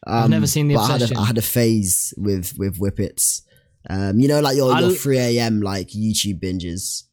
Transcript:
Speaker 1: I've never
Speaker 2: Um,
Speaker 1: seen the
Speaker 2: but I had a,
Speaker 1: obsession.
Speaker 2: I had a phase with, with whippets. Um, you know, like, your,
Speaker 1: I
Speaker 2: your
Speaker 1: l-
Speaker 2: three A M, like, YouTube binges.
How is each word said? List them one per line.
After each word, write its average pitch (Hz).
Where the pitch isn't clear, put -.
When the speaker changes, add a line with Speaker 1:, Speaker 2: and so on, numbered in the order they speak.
Speaker 1:
I've 117
never 107
Speaker 2:
Um, -
Speaker 1:
seen 147
the 147
Speaker 2:
but -
I 107
had -
a, -
Speaker 1:
obsession. 117
Speaker 2:
I 104
had 113
a 113
phase 113
with, 95
with 98
whippets. -
Um, 98
you 135
know, 147
like, 139
your, 131
Speaker 1:
I -
Speaker 2:
your 175
Speaker 1:
l- 120
Speaker 2:
three 139
A 120
M, 113
like, 98
YouTube 104
binges. 90